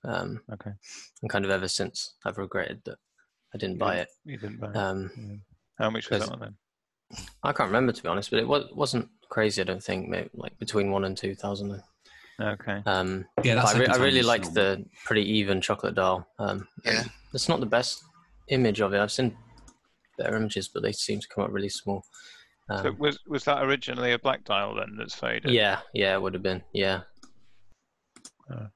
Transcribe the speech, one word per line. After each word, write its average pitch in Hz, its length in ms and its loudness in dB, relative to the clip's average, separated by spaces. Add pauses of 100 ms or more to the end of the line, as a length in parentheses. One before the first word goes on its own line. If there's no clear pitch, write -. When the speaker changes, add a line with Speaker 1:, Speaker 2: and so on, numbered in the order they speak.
Speaker 1:
Um, 92 360 -4 (120)
Speaker 2:
Okay. 104 180 -10 (520)
Speaker 1:
and 110 80 -6
kind 101 140 0
of 95 60 0
ever 95 160 2
since, - 480 -4 (100)
I've 98 140 -4
regretted 98 460 -6
that - 140 -12 (540)
I - 60 -12
didn't 104 180 -4
Speaker 2:
You - 40 -4
Speaker 1:
buy 98 160 2
Speaker 2:
didn't, 90 60 0
Speaker 1:
it. - 60 -6 (220)
Speaker 2:
you 127 80 -10
didn't 104 220 -10
buy 110 100 -8
it. 104 60 -6
Speaker 1:
Um, 98 400 -4
Speaker 2:
Yeah. 104 200 -12 (480)
How 107 60 2
much 110 200 -8
was 104 100 2
that 107 80 -2
Speaker 1:
'cause - 100 -10
Speaker 2:
one 101 160 -12 (560)
then? - 160 -14 (160)
Speaker 1:
I 139 100 0
can't 131 160 2
remember, 120 240 4
to - 100 -6
be - 60 -4
honest, 98 220 -2
but 117 80 4
it 113 80 2
wa-, 139 260 2
wasn't 127 360 0 (220)
crazy, 104 320 2
I - 20 2
don't 92 180 -4
think, 92 260 -4
maybe, 90 260 -4
like, - 260 -10
between 101 320 0
one 98 140 2
and 95 100 -4
two 98 180 -4
thousand. 101 480 -6 (560)
Speaker 2:
Okay. 101 480 -4
Speaker 1:
Um, 92 400 0 (160)
Speaker 3:
Yeah, 120 140 6
that 120 80 4
Speaker 1:
but 113 100 8
I 117 40 6
re-, 123 80 8
Speaker 3:
second - 40 4
Speaker 1:
I - 40 6
Speaker 3:
time 127 80 6
Speaker 1:
really 131 180 6
Speaker 3:
is 117 60 6
Speaker 1:
liked 113 180 4
Speaker 3:
normal. 87 180 2 (140)
Speaker 1:
the 98 80 -8 (200)
pretty 107 240 4
even 101 320 4
chocolate - 360 0
dial. 92 280 4 (140)
Um, 101 300 -4 (160)
and 113 140 2
Speaker 4:
Yeah. 117 60 -2 (300)
Speaker 1:
it's - 140 -2
not 165 100 4
the 127 80 -2
best 117 380 0 (440)
image 117 320 4
of 98 140 2
it. 101 60 4
I've 104 100 2
seen 127 260 0 (840)
better - 180 -2
images, 104 320 -2
but 101 160 -6
they 104 80 0
seem 107 260 -4
to - 100 -10
come - 140 -4
up 101 80 -2
really 101 200 -4
small. 98 340 -6 (680)
Speaker 2:
So 101 200 0
Speaker 1:
Um, - 80 -8
Speaker 2:
was, 147 280 0
was 143 180 -4
that 143 200 4
originally 123 480 0
a 120 80 2
black - 240 -2
dial 101 320 0
then 104 200 -6
that's 110 200 -8
faded? 117 340 -2
Speaker 1:
Yeah, 104 300 4 (140)
yeah, 98 200 4
it 98 80 0
would 95 120 -4
have 92 100 -6
been, 92 180 0 (100)
yeah. 95 300 0 (1500)
Speaker 2:
Oh. 113 240 -10